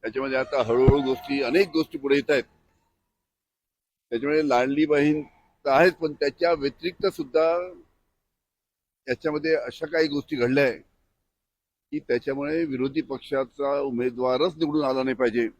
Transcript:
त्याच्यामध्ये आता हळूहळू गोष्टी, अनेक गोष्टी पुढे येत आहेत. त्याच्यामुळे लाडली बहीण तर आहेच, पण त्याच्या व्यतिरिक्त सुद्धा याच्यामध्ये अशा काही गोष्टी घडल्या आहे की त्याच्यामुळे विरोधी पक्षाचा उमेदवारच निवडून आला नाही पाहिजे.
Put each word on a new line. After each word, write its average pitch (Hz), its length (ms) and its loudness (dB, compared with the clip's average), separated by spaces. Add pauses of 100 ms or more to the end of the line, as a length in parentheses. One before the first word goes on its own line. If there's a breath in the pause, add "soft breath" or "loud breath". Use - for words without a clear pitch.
त्याच्यामध्ये 131 360 -4
आता 127 240 -2
हळूहळू 127 400 2
गोष्टी, 135 400 -2
अनेक 160 260 2
गोष्टी 156 300 -4
पुढे 139 180 0
येत 139 140 -2
आहेत. 135 120 2 (1700)
त्याच्यामुळे 147 380 0
लाडली 135 380 2
बहीण 147 360 2 (420)
तर 143 60 0
आहेच, 165 240 6
पण 160 180 -4
त्याच्या 147 400 0
व्यतिरिक्त 160 540 -4
सुद्धा 165 680 0 (1400)
याच्यामध्ये 151 480 0
अशा 123 300 -6
काही 160 220 -2
गोष्टी 143 280 -6
घडल्या 131 280 2
आहे 120 140 -2 (1120)
की 151 80 -6
त्याच्यामुळे 143 680 -2
विरोधी 135 360 -2
पक्षाचा 139 800 -4
उमेदवारच 127 760 0
निवडून 151 280 0
आला 131 180 0
नाही 131 140 -2
पाहिजे. 117 320 0 (120)